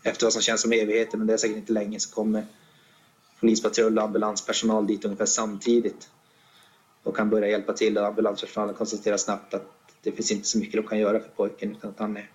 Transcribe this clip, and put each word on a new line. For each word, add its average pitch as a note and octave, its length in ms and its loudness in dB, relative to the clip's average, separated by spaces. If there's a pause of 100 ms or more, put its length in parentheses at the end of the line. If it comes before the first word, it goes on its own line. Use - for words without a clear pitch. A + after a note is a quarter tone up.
efter - 240 0
vad A2 60 4
som A2+ 100 -2
känns A2+ 180 0
som A2+ 120 2
evigheter, A2 460 2
men A2 80 0
det A2 60 4
är A2 40 4
säkert G#2+ 200 0
inte A2 160 -4
länge, G#2 280 -2
så - 100 -6
kommer G#2+ 360 0 (920)
polispatrull A2 580 4
och G#2+ 60 2
ambulanspersonal G#2+ 800 0
dit G#2 180 -2
ungefär G2+ 220 -2
samtidigt A2 840 0 (920)
och - 140 -4
kan G#2+ 140 2
börja G#2 180 2
hjälpa G#2 240 0
till. G#2 260 2
Och G2+ 80 2
ambulanspersonalen G#2 680 -2
konstaterar G#2+ 420 -2
snabbt - 380 -4
att G2 120 -6 (360)
det G#2+ 100 -2
finns - 200 -2
inte G2+ 160 -2
så A2+ 100 0
mycket G#2+ 240 -2
de G#2+ 60 -8
kan G#2+ 100 -2
göra G#2+ 220 2
för - 80 -16
pojken, - 420 -4
utan G#2+ 200 -12
att - 80 -18
han G#2 180 -6
är G#2 180 -14